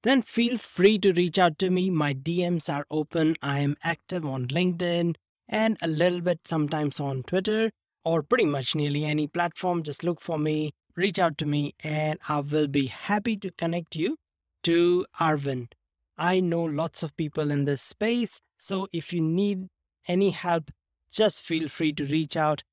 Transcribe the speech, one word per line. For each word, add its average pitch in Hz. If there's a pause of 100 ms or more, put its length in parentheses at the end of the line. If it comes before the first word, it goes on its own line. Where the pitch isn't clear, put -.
Then 247
feel 233
free 202
to 190
reach 180
out 175
to 185
me. 185
My 151
D 170
Ms 170
are 143
open. 156
I 143
am 143
active 170
on 131
LinkedIn 170 (320)
and 220
a -
little 175
bit 170
sometimes 151
on 135
Twitter 214 (340)
or 165
pretty 240
much 139
nearly 147
any 151
platform. 175
Just 151
look 170
for 160
me, 151 (240)
reach 190
out 165
to 151
me, 147
and 151 (100)
I 147
will 147
be 139
happy 208
to 196
connect 170
you 190 (460)
to 175 (140)
Arvind. 139 (440)
I 180
know 170
lots 160
of 156
people 151
in 143
this 143
space, 233 (160)
so 190
if 170
you 175
need 185 (400)
any 185
help, 170 (400)
just -
feel 160
free 156
to 147
reach 156
out. 151